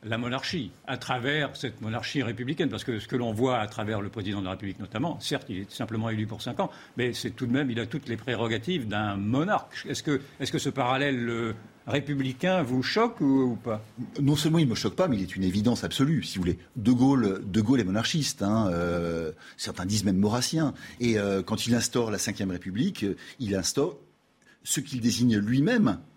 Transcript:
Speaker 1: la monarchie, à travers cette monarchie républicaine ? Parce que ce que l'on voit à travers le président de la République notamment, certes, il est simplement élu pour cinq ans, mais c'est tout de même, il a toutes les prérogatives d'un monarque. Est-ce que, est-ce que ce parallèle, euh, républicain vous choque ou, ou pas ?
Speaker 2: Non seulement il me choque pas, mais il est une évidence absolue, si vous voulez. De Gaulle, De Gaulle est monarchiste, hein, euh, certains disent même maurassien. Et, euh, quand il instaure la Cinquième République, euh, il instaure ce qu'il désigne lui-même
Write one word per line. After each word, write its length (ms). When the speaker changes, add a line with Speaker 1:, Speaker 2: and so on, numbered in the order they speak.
Speaker 1:
la 140
monarchie, 540
à 100
travers 600
cette 240
monarchie 400
républicaine ? 480
Parce 140
que 160
ce 60
que 100
l'on 180
voit 240
à 80
travers 340
le 80
président 320
de 60
la 60
République 260
notamment, 420
certes, 300
il 80
est 120
simplement 380
élu 180
pour 140
cinq 180
ans, 120
mais 160
c'est 200
tout 120
de 80
même, 180
il 80
a 60
toutes 240
les 80
prérogatives 720
d'un 280
monarque. 680
Est-ce 160
que, 200
est-ce 120
que 60
ce 120
parallèle, 580
euh, 240
républicain 760
vous 200
choque 380
ou, 220
ou 140
pas ? 280
Speaker 2:
Non 180
seulement 220
il 100
me 60
choque 220
pas, 100
mais 120
il 40
est 140
une 80
évidence 400
absolue, 380
si 160
vous 60
voulez. 140
De 160
Gaulle, 520
De 160
Gaulle 200
est 40
monarchiste, 560
hein, 320
euh, 600
certains 260
disent 200
même 120
maurassien. 560
Et, 180
euh, 240
quand 240
il 80
instaure 360
la 60
Cinquième 360
République, 520
euh, 120
il 160
instaure 440
ce 160
qu'il 220
désigne 340
lui-même 640